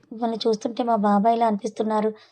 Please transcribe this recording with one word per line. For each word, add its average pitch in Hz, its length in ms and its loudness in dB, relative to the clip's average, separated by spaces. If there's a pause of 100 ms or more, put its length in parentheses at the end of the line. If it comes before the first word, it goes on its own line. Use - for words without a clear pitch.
మిమ్మల్ని 226 340 -6
చూస్తుంటే 226 440 -2
మా 233 180 0
బాబాయ్లా 220 460 2
అనిపిస్తున్నారు" 214 640 -2 (200)